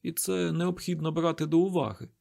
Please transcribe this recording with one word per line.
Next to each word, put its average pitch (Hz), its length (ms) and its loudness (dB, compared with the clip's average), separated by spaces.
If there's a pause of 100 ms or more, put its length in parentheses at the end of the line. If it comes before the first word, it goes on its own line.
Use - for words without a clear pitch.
І 170 100 -4
це 180 400 -2
необхідно 165 600 -2
брати 165 340 0
до 160 140 4
уваги. 156 500 0 (120)